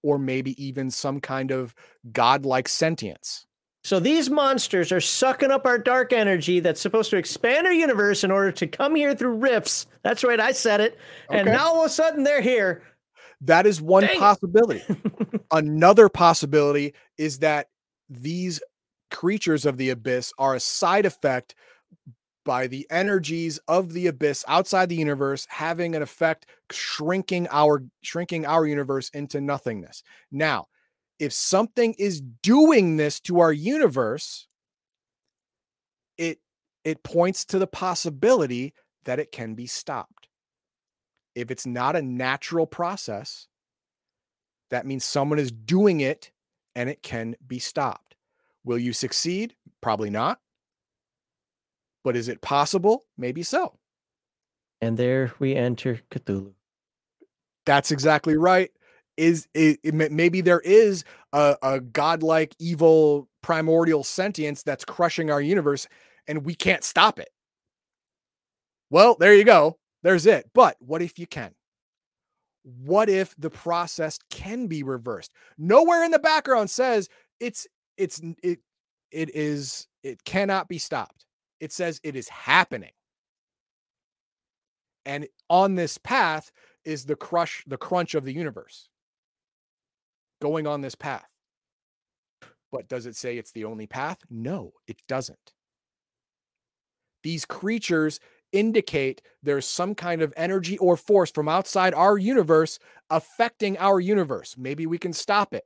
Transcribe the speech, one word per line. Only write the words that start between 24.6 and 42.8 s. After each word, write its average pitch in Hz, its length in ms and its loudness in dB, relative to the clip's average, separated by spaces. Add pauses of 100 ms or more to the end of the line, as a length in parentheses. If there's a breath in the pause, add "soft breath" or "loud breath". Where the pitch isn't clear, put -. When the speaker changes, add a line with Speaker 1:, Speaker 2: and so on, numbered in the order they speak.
Speaker 1:
the 170 80 -4
universe 139 540 -2
having 165 460 -6
an 151 80 -4
effect, 160 420 -2 (260 soft breath)
shrinking 180 800 -4
our, 147 340 4 (200)
shrinking 170 420 -6
our 156 220 2
universe 139 480 -4
into 143 260 -8
nothingness. 127 600 -6 (280 soft breath)
Now, 139 360 -2 (500)
if 147 160 -6
something 226 640 0
is 190 240 -4
doing 196 760 4
this 147 240 -2
to 175 180 0
our 165 120 6
universe, 151 960 -2 (1700)
it, 165 200 -6 (440)
it 160 180 -6
points 175 440 -2
to 196 120 -4
the 185 80 2
possibility 165 1080 -2 (300)
that 127 120 -4
it 147 140 -8
can 110 240 -12
be 120 100 -14
stopped. - 600 -12 (1080)
If 120 160 -10
it's 127 160 -8
not 127 300 -2
a 165 80 0
natural 131 640 -2
process, 170 800 -10 (1200)